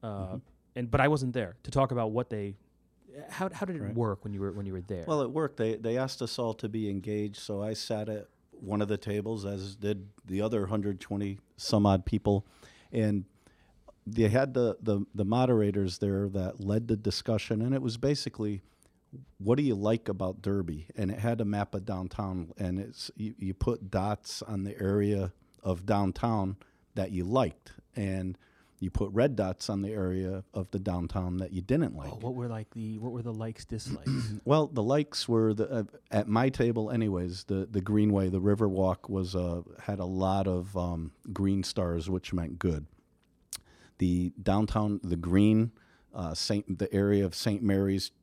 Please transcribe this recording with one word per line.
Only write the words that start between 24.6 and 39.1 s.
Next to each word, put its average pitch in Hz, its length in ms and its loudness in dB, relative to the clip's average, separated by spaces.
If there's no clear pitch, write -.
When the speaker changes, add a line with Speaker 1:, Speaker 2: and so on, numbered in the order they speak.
Speaker 2:
the 101 140 -8
area 101 520 2
of 92 220 -2
downtown 101 720 0
that 95 180 -2
you 90 120 -2
liked, 104 500 0
and 95 420 -4
you 92 100 -2
put - 220 0
red 120 240 2
dots 95 320 -2
on 101 120 0
the 98 120 -2
area 95 500 -2
of 95 180 -4
the 101 80 -2
downtown 90 580 -2
that 92 160 -4
you 92 80 -4
didn't 127 340 0
like. 71 160 -10
Speaker 1:
Oh, 113 60 -10
what 117 180 -6
were, 123 140 -6
like, 110 220 -8
the, 110 280 -8
what 117 140 -6
were 120 80 -6
the 113 120 -6
likes, 113 300 -6
dislikes? 123 760 -4
Speaker 2:
<clears throat> - 60 -20
Well, 147 220 6
the 127 160 -2
likes 147 460 0
were 110 240 6
the, 107 180 -2
uh, 117 120 0
at 104 160 2
my 113 220 4
table 117 420 0
anyways, 95 540 -2
the, 95 260 -2
the 104 80 2
Greenway, 101 480 4
the 92 140 0
Riverwalk 95 680 2